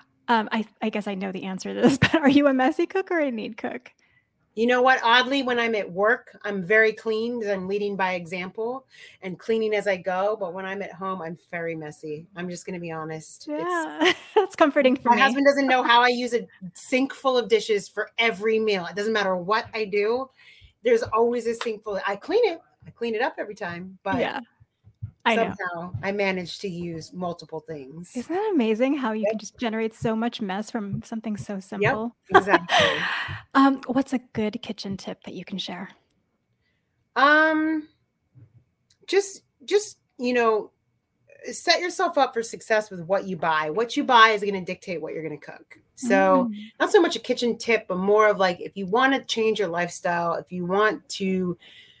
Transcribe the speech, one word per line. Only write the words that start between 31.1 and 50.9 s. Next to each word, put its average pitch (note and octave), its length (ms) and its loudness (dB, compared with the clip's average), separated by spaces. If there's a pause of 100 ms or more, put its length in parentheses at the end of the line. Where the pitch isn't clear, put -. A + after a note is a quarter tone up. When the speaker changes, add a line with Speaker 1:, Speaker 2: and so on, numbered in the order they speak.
Speaker 1:
so G3+ 180 -8
Speaker 2:
Yep, F#3+ 80 -8
Speaker 1:
simple? G#3+ 520 -2 (160)
Speaker 2:
exactly. F#4+ 720 4
Speaker 1:
<laughs> - 140 -4 (360)
Um, C4+ 340 4
what's C4 260 -2
a B3 60 -2 (140)
good G#3+ 280 -4
kitchen G3 360 -10
tip - 260 -12
that - 100 -14
you F#3 100 -12
can F#3+ 140 -10
share? F#3 320 -10 (1300)
Speaker 2:
Um, D#4 720 4 (1200)
just, - 340 0 (240)
just, G4 320 0 (220)
you B3 140 -2
know, A3 360 2 (840)
set E4 280 2
yourself F4 400 -2
up B3 160 2
for A#3 80 -4
success G#3+ 480 -2
with F#3 100 -10
what F#3 240 -2
you F#3 120 -6
buy. D#3 340 0
What A#3 260 -2
you D4 60 0
buy A3+ 260 10
is G#3 140 0
gonna G3 180 -2
dictate F3 400 -8
what D#3 120 -10
you're D#3+ 100 -8
gonna D3+ 160 -8
cook. - 400 -20 (160)
So G3 560 4
Speaker 1:
Mm. G#3 280 -12
Speaker 2:
not F4+ 120 2
so G#4 100 8
much E4 140 2
a A3+ 40 -6
kitchen B3 380 -2
tip, A3 300 0
but F3+ 100 -2
more G#3 300 6
of, G3+ 100 2
like, F#3 240 2
if - 160 -12
you G3 80 -6
wanna B3+ 380 2
change A3 340 0
your G3 120 0
lifestyle, E3+ 640 -2
if - 160 -10
you F3+ 140 -6
want G3+ 440 0